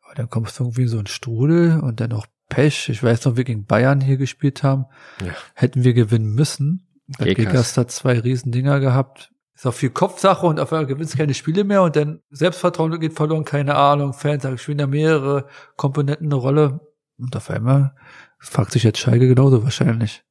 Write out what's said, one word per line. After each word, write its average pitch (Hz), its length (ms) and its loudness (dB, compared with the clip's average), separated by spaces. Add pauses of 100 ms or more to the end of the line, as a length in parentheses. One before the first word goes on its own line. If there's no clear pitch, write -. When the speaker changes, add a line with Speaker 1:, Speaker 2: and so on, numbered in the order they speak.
Speaker 1:
Aber - 100 -20
dann 117 160 -8
kommst 113 300 -6
du - 40 -2
irgendwie 123 180 -4
in 123 60 0
so 113 100 -4
einen 101 100 -6
Strudel 160 720 0
und 120 200 -4
dann 113 100 -2
noch 107 160 -6 (220)
Pech. - 420 0
Ich 110 120 -4
weiß 117 220 2
noch, 120 120 2
wir 127 60 0
gegen 107 240 -6
Bayern 131 340 2
hier 135 180 2
gespielt 135 440 -2
haben. 135 220 2 (360)
Speaker 2:
Ja. 87 120 -8 (220)
Speaker 1:
Hätten 127 280 0
wir 123 120 4
gewinnen 110 380 2
müssen. 147 540 -2 (320)
Dann - 80 -2
Speaker 2:
Gekas. 123 200 2
Speaker 1:
Gekas 117 300 0
hat 123 140 0
zwei 123 300 -2
Riesendinger 127 580 -2
gehabt. 135 540 -2 (240)
Ist - 100 -6
auch 120 80 -2
viel 131 160 -2
Kopfsache 185 560 0
und 156 140 0
auf 143 120 -4
einmal 151 140 -2
gewinnst 143 320 -6
keine 147 160 0
Spiele 175 300 -2
mehr 196 180 2
und 160 140 2
dann 151 240 -2 (100)
Selbstvertrauen 170 680 -2
geht 156 140 -4
verloren, 156 300 -2
keine 143 300 -2
Ahnung, 143 380 2
Fans 147 320 -4
sagen, 131 140 -4
spielen 147 200 -6
da 147 80 -2
mehrere 143 600 0 (280)
Komponenten 143 540 -2
eine 143 80 0
Rolle. 139 420 0 (400)
Und 127 160 -10
auf - 160 -10
einmal 135 460 2 (420)
fragt - 320 -4
sich 113 140 0
jetzt 110 160 2
Schalke 120 260 4
genauso 127 380 4
wahrscheinlich. 117 680 -2